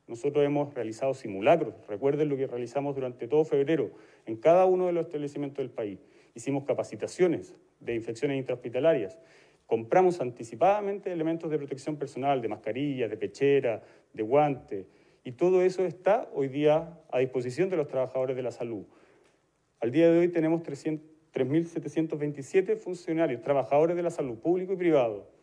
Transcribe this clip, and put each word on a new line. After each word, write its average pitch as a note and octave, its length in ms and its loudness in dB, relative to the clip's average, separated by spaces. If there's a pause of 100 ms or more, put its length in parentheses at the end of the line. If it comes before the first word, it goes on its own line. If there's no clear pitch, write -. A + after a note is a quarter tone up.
Nosotros C#3+ 380 0
hemos C#3+ 280 0
realizado B2 400 -4
simulacros. A2+ 600 2 (140)
Recuerden C#3+ 420 0
lo C#3 80 -2
que C3 100 -2
realizamos B2+ 480 -4
durante B2 320 -6
todo D3+ 160 4
febrero C#3+ 480 0 (340)
en A2+ 120 -8
cada F3 280 6
uno F#3 220 4
de F3 60 0
los E3 120 0
establecimientos D3 520 -8
del B2+ 140 -4
país. G2+ 280 -8 (340)
Hicimos C#3 300 -4
capacitaciones A#2+ 920 -2 (240)
de A#2 160 -6
infecciones A#2+ 420 -4
intrahospitalarias. B2+ 800 -2 (480)
Compramos E3+ 520 2
anticipadamente G3 920 -2
elementos E3 400 -4
de D3+ 80 -2
protección C#3+ 380 -8
personal, C3+ 440 -2
de A2 60 -2
mascarillas, B2 640 -4
de G#2+ 80 -6
pechera, B2+ 640 0 (280)
de A2 120 -6
guantes. B2+ 640 0 (360)
Y C3 100 -10
todo F3+ 280 4
eso F#3 240 2
está F#3+ 480 0
hoy C#3 140 0
día D3+ 520 2 (120)
a C3 80 0
disposición C3 500 -2
de F#3 80 -2
los D3 100 0
trabajadores C3 480 -2
de C3 60 -4
la A#2+ 100 -4
salud. A2+ 340 -8 (920)
Al A#2+ 120 -2
día E3 200 6
de E3 60 6
hoy F3 120 2
tenemos E3 340 0
tres - 240 -10 (580)
mil E3 220 0
setecientos D#3+ 500 -4
veintisiete D3 600 0
funcionarios, E3 680 -2
trabajadores C#3+ 520 2
de F3 60 -2
la E3+ 80 -2
salud, C3 300 -6
público F3+ 340 0
y F#3 40 0
privado, C3 520 2 (140)